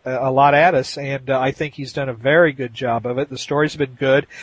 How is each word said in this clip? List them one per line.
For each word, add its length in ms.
a, 240
a 20
lot 220
at 220
us, 220
and, 320
uh, 80
I 140
think 220
he's 180
done 160
a 60
very 400
good 200
job 320
of 120
it. 120
The 80
story's 380
been 200
good. 320